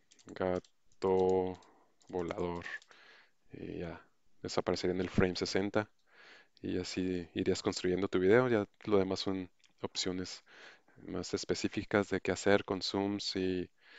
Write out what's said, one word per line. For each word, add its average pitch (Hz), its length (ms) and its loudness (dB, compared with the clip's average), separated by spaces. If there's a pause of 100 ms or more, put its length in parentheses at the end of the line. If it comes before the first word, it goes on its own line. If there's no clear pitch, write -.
(260)
gato 92 1300 0 (500)
volador. 87 560 -4 (880)
Y 87 260 -10
ya, 85 220 -8 (400)
desaparecería 90 540 0
en 92 40 -2
el 92 100 -2
frame 90 260 4
sesenta. 101 540 0 (720)
Y 95 180 -2
así 92 540 -4
irías 95 280 0
construyendo 92 480 0
tu 95 100 0
video. 117 300 6
Ya 104 180 2 (180)
lo 104 120 4
demás 95 240 2
son 95 280 -4 (320)
opciones 92 600 -6 (640)
más 90 260 -6
específicas 98 760 0
de 92 100 0
qué - 120 -2
hacer 101 340 4
con 95 160 -4
zooms 101 540 -2
y, 92 340 0 (300)